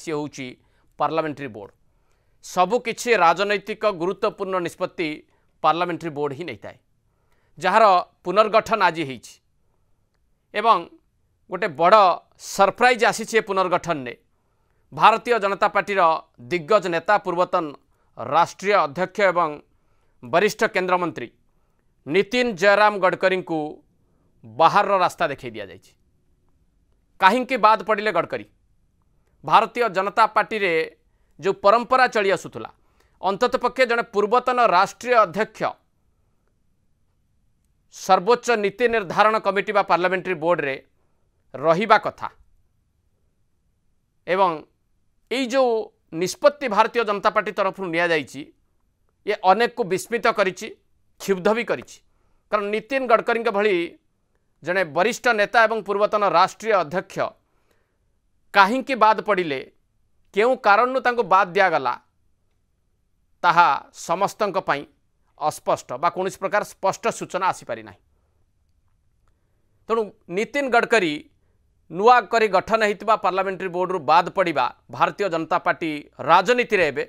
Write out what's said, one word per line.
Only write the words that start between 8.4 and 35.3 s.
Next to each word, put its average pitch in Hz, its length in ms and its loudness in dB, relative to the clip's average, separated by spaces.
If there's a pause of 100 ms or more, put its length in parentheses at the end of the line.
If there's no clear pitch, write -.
ଆଜି 160 200 -4
ହେଇଛି 120 260 -16 (1200)
ଏବଂ 214 220 2 (760)
ଗୋଟେ 185 180 -4 (120)
ବଡ଼ 180 160 8 (580)
ସରପ୍ରାଇଜ୍ 226 560 2
ଆସିଛି 214 300 -6
ଏ - 80 2
ପୁନର୍ଗଠନରେ। 170 680 -4 (760)
ଭାରତୀୟ 220 460 2
ଜନତା 196 300 0
ପାର୍ଟିର 202 320 -2 (420)
ଦିଗ୍ଗଜ 165 440 0
ନେତା, 170 320 0
ପୂର୍ବତନ 180 460 -2 (540)
ରାଷ୍ଟ୍ରୀୟ 156 580 0
ଅଧ୍ୟକ୍ଷ 175 440 -2
ଏବଂ 175 300 0 (720)
ବରିଷ୍ଠ 165 440 0
କେନ୍ଦ୍ରମନ୍ତ୍ରୀ 180 640 -2 (760)
ନିତିନ 202 480 0
ଜୟରାମ 202 440 2
ଗଡ଼କରୀଙ୍କୁ 185 600 -2 (840)
ବାହାରର 165 540 2
ରାସ୍ତା 175 300 -2
ଦେଖାଇ 131 220 -12
ଦିଆଯାଇଛି। 98 420 -16 (1300)
କାହିଁକି 247 360 2
ବାଦ 214 280 4
ପଡ଼ିଲେ 208 280 -2
ଗଡ଼କରୀ? 135 340 -4 (960)
ଭାରତୀୟ 220 440 2
ଜନତା 196 380 0
ପାର୍ଟିରେ 202 460 -2 (680)
ଯେଉଁ 190 220 0
ପରମ୍ପରା 240 440 4
ଚଳି 208 240 0
ଆସୁଥିଲା, 127 400 -6 (520)
ଅନ୍ତତଃ 240 380 -2
ପକ୍ଷେ 247 260 -2
ଜଣେ 233 160 0
ପୂର୍ବତନ 240 640 -2
ରାଷ୍ଟ୍ରୀୟ 196 500 0
ଅଧ୍ୟକ୍ଷ 202 460 0 (2250)